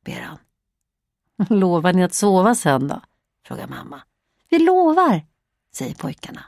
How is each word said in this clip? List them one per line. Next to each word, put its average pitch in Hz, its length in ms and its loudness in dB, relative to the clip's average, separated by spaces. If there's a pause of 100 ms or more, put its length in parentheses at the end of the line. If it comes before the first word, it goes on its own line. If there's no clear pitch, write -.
ber - 160 -12
han. - 180 -18 (1080)
<laughs> 214 100 2
"Lovar 180 340 2
ni 180 120 4
att 180 100 -4
sova 202 400 2
sen 139 340 0
då?" - 120 -8 (460)
frågar - 200 -14
mamma. - 360 -18 (460)
"Vi 330 100 2
lovar", 330 680 2 (460)
säger - 220 -10
pojkarna. - 540 -14